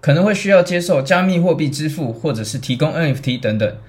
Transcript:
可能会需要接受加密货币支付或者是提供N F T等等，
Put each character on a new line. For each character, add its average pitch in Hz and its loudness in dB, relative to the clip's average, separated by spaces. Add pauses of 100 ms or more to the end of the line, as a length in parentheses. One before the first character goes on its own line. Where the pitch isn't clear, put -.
可 143 2
能 175 2
会 208 2
需 196 -2
要 185 8
接 175 -2
受 160 0
加 180 2
密 185 2
货 170 2
币 151 -2
支 151 -4
付 143 -6
或 113 -4
者 110 -6
是 117 -8
提 131 -4
供 135 0
N 151 0
F - -4
T 123 -2
等 110 -2
等， - -2 (120)